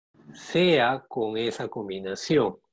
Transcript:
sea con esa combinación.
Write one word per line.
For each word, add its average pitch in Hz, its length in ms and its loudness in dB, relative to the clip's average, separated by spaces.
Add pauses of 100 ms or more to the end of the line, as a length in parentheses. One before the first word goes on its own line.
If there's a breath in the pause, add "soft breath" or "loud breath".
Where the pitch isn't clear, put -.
(340)
sea 139 760 2
con 110 280 -4
esa 113 300 -2
combinación. 98 880 -2 (160)